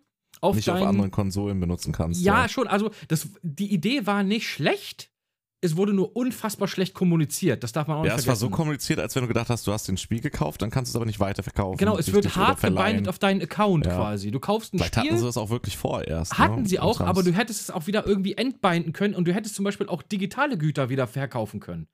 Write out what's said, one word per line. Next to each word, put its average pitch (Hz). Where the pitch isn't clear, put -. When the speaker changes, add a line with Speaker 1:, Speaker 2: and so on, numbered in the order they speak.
Speaker 1:
auf 196
Speaker 2:
Nicht -
auf 180
Speaker 1:
deinen 185
Speaker 2:
anderen 98
Konsolen 101
benutzen 87
kannst, 85
Speaker 1:
Ja, 208
Speaker 2:
ja. 233
Speaker 1:
schon, 247
also 208
das, -
die 196
Idee 208
war 202
nicht 202
schlecht, -
es 160
wurde 202
nur 190
unfassbar 240
schlecht -
kommuniziert, 165
das 117
darf 151
man 156
auch 156
Speaker 2:
Ja, 104
Speaker 1:
nicht 131
Speaker 2:
es 120
war 127
so 113
Speaker 1:
vergessen. 98
Speaker 2:
kommuniziert, 151
als 92
wenn 135
du 123
gedacht 117
hast, 117
du 101
hast 107
ein 95
Spiel -
gekauft, 151
dann 107
kannst 127
du -
es -
aber 117
nicht 110
weiterverkaufen, 98
Speaker 1:
Genau, 196
es 156
Speaker 2:
richtig, 190
Speaker 1:
wird 202
Speaker 2:
oder 160
Speaker 1:
hart 262
Speaker 2:
verleihen. 190
Speaker 1:
gebindet 208
auf 180
deinen 196
Account 185
Speaker 2:
Ja. 87
Speaker 1:
quasi. 104
Du 131
kaufst 214
ein 87
Speaker 2:
Vielleicht 85
Speaker 1:
Spiel. -
Speaker 2:
hatten -
sie 117
das 120
auch 107
wirklich -
vorerst, 82
Speaker 1:
Hatten 247
Speaker 2:
ne? 214
Speaker 1:
sie 180
Speaker 2:
Und -
Speaker 1:
auch, 214
aber 175
Speaker 2:
haben's 185
Speaker 1:
du 175
hättest 226
es -
auch 170
wieder 202
irgendwie 196
entbinden 175
können 202
und 175
du 175
hättest 220
zum 196
Beispiel 202
auch 160
digitale 226
Güter 147
wieder 131
verkaufen 120
können. 85